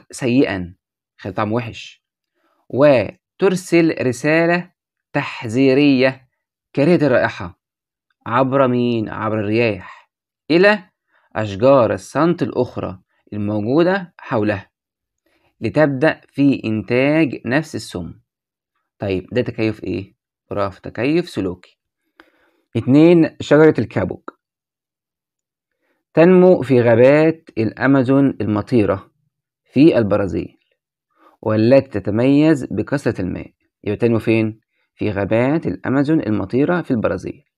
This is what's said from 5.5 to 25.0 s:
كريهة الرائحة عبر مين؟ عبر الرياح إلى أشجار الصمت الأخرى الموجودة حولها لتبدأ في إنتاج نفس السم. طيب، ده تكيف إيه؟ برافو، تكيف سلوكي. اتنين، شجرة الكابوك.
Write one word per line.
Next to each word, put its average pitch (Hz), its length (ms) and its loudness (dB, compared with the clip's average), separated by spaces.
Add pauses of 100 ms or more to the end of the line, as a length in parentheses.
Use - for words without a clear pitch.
كريهة 147 320 2
الرائحة 107 520 -2 (680)
عبر 131 420 0
مين؟ 120 420 -2
عبر 107 300 -6
الرياح 107 720 -4 (400)
إلى 202 320 2 (520)
أشجار 107 580 2
الصمت 160 500 -2
الأخرى 107 560 -6 (340)
الموجودة 123 840 -2
حولها 104 520 -4 (920)
لتبدأ 139 640 -2
في 139 380 0
إنتاج 123 800 -2
نفس 139 300 -4
السم. 87 380 -12 (840)
طيب، 98 320 -6
ده 123 100 -2
تكيف 110 420 -6
إيه؟ 98 300 -10 (360)
برافو، 98 320 -6
تكيف 156 480 -4
سلوكي. - 500 -10 (960)
اتنين، 151 640 4
شجرة 156 400 4
الكابوك. - 560 -6 (1800)